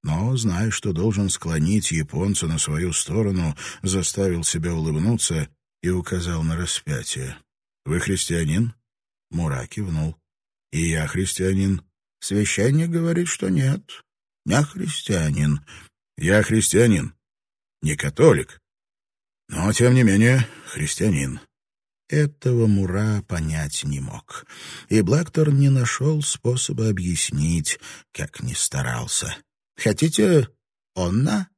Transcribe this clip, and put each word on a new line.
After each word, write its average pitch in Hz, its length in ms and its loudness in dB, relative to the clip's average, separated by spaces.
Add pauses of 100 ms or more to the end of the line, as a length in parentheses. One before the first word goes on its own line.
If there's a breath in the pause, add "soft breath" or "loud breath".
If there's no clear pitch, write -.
Но, 95 360 -2
зная, 107 320 0
что 101 240 -4
должен 98 340 0
склонить 82 640 0
японца 82 540 -2
на 78 120 -2
свою 80 360 -2
сторону, 92 600 -2 (280 loud breath)
заставил 92 600 -2
себя 85 280 -2
улыбнуться 80 800 -2 (320)
и 87 80 -2
указал 87 520 -4
на 80 140 0
распятие. 65 800 -6 (480)
«Вы 80 160 -2
христианин?» 87 720 0 (580)
Мура 73 360 -4
кивнул. 82 500 -4 (560)
«И 82 160 -2
я 80 180 0
христианин». 95 760 0 (360)
«Священник 117 680 0
говорит, 170 400 0
что - 220 -4
нет. 139 520 0 (440)
Я 127 160 4
христианин». 78 1000 -2 (560 loud breath)
«Я 98 260 4
христианин. 107 720 2 (680)
Не 76 120 -2
католик, - 680 2 (840)
но, 87 260 0
тем 123 180 6
не 127 100 6
менее, 113 460 6 (160)
христианин». 69 760 -2 (680)
Этого 135 600 0
Мура 101 540 0
понять 78 600 -4
не 71 160 -4
мог, - 480 -12 (420 loud breath)
и 107 120 4
Блэкторн 147 580 2
не 139 120 6
нашел 135 520 0
способа 120 680 -2
объяснить, 85 920 -2 (320 loud breath)
как - 300 -10
ни 62 100 -4
старался. - 840 -4 (400)
«Хотите, 160 720 4 (460)
Онна?» 131 640 0